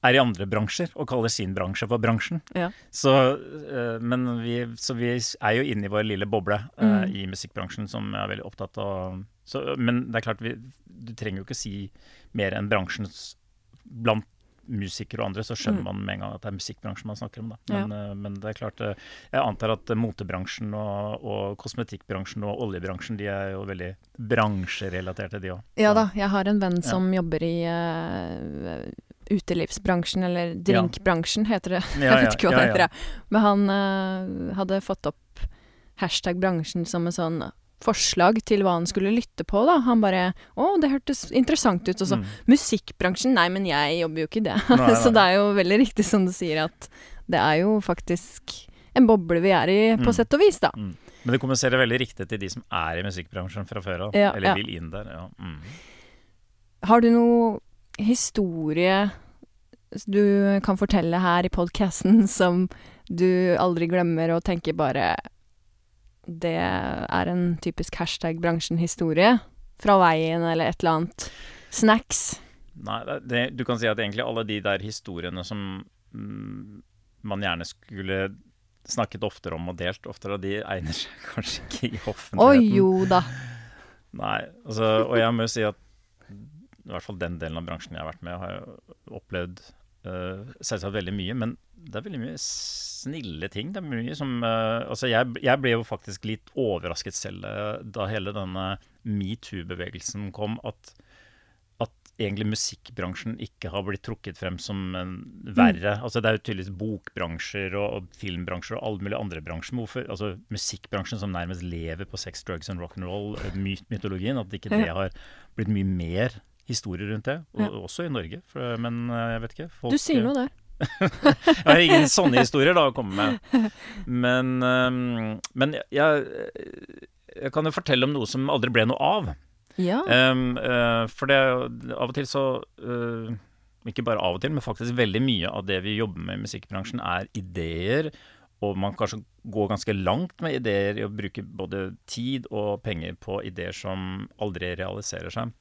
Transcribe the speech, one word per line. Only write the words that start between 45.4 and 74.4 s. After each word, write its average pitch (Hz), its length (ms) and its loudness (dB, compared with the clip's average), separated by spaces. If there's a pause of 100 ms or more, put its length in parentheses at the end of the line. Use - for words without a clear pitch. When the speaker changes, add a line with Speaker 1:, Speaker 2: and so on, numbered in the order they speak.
Speaker 2:
veldig 196 240 6
riktig 214 260 4
som 196 220 4
du 180 60 0
sier, 156 320 -2
at - 240 -8 (420)
det 165 80 2
er 151 220 4
jo 214 200 4
faktisk - 840 -4 (300)
en 247 100 10
boble 175 340 6
vi 190 120 4
er 175 160 4
i, 220 280 6
på 240 120 4
Speaker 1:
Mm. 233 60 6
Speaker 2:
sett 240 200 4
og 294 60 6
vis, 403 180 6
da. - 160 4
Speaker 1:
Mm. 101 220 -6 (280)
Men 120 80 2
det 131 80 4
kommuniserer 131 380 2
veldig 123 220 4
riktig 98 280 -6
til 110 100 -4
de 95 100 -6
som 117 240 -12
er 82 260 -2
i 90 60 -4
musikkbransjen 92 640 -8
fra 110 120 -8
før 92 280 -4
av, 104 60 -8
Speaker 2:
Ja, 101 180 4
Speaker 1:
eller 95 160 0
Speaker 2:
ja. 95 60 4
Speaker 1:
vil 104 200 -4
inn 82 160 -8
der, 98 140 -10
ja. 85 240 -14 (100)
Mm. 85 200 -10 (1200)
Speaker 2:
Har 226 180 8
du 233 100 6
noe 233 500 4 (380)
historie 190 1120 2 (960)
du 202 560 6
kan 190 140 2
fortelle 175 440 4
her 175 260 4
i - 20 0
podcasten 190 800 4
<laughs> - 100 0
som 180 300 4 (400)
du 180 500 4
aldri 170 300 2
glemmer 165 480 2
og 170 80 0
tenker 170 320 -2
bare, 135 380 2 (1120)
"Det 165 320 -2
er - 720 -2
en 175 260 0
typisk - 400 -6
hashtag 165 420 -4
bransjen-historie 170 1000 2 (400)
fra 208 200 6
veien", 165 460 4
eller 165 240 2
et - 140 -4
eller 170 100 4
annet? - 380 -2 (400)
Snacks? - 720 2 (360)
Speaker 1:
Nei, 104 300 -8
det, 143 100 -4 (100)
det, 120 180 2 (120)
du 123 80 -4
kan 120 160 0
si 117 80 2
at 107 80 2
egentlig 110 300 -2
alle 113 180 -2